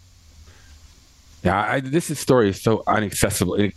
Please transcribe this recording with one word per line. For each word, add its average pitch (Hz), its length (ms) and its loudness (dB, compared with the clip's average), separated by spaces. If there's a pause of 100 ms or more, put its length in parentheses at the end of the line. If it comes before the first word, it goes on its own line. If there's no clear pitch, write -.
(1400)
Yeah, 92 160 2
I, 113 220 -2
this 135 300 -4
is, 143 80 -6
story 120 320 4
is 95 100 -4
so 110 260 0
inaccessible, 104 680 -2
in-, 101 220 0